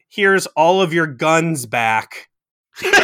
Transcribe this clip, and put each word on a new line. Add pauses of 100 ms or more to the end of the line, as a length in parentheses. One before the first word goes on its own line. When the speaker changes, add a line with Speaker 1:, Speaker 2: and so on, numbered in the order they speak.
Speaker 1:
"Here's
all
of
your
guns
back." (260)
Speaker 2:
<laughs> (220)